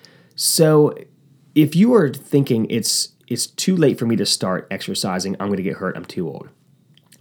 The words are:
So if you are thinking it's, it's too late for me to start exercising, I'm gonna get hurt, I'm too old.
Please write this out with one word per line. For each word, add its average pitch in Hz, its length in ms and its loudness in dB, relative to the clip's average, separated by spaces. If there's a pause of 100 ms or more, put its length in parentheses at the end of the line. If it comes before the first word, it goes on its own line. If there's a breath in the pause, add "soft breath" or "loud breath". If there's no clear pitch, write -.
(340 soft breath)
So 156 600 2 (600)
if 151 200 4
you 220 200 4
are 160 180 4
thinking 127 560 0
it's, - 460 -4 (120)
it's 120 200 -6
too - 280 -2
late 151 240 2
for 127 60 -4
me 117 120 0
to 101 100 -2
start - 440 -4
exercising, 92 680 -6
I'm 98 80 -4
gonna 95 140 -2
get 90 160 -4
hurt, 92 180 -6
I'm - 80 -12
too 87 240 -6
old. - 220 -12 (720)